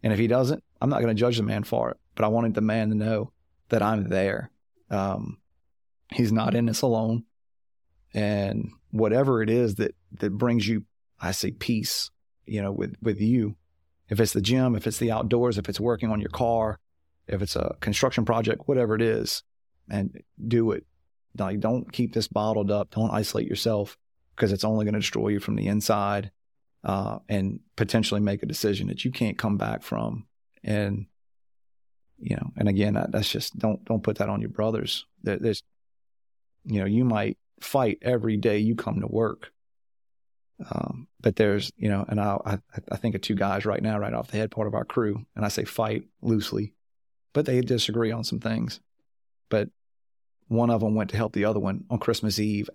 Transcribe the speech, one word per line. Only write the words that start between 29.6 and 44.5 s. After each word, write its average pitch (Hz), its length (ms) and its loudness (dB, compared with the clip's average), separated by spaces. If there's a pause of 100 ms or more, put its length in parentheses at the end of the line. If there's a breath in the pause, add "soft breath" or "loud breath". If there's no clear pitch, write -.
from. 57 440 -4 (380)
And, 104 420 0 (1120)
you - 180 -4
know, - 200 -6
and 104 120 2
again, 101 260 4
that, - 180 0
that's - 180 -2
just, - 280 -6
don't, 107 260 -2
don't 110 180 -2
put 104 160 0
that 101 100 0
on 104 120 -2
your 110 100 -4
brothers. - 560 -2 (160)
There, 101 160 -2
there's, 110 240 0 (1000)
you 104 160 0
know, 98 60 0
you 113 180 4
might 107 340 0 (220)
fight 127 420 0
every 113 340 0
day 104 220 2
you 110 160 2
come 107 260 -4
to 104 60 -2
work. 110 460 -2 (1160)
Um, - 380 -6 (120)
but 107 160 2
there's, 101 400 2
you 107 120 -2
know, 98 200 0
and 104 120 -2
I, 101 240 0
I, 101 140 -2 (320)
I 98 60 -4
think 110 180 -2
of - 60 -6
two - 140 -2
guys 98 300 0
right 107 180 -2
now, 107 160 0
right 104 140 -4
off 123 180 -4
the 107 60 -6
head, 107 140 -2